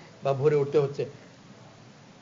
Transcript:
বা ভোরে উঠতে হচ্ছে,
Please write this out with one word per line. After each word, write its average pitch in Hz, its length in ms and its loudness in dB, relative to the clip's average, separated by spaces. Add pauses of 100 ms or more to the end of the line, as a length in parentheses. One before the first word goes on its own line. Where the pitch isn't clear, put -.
(240)
বা 139 100 0
ভোরে 147 240 2
উঠতে 143 220 2
হচ্ছে, 143 320 -2 (1120)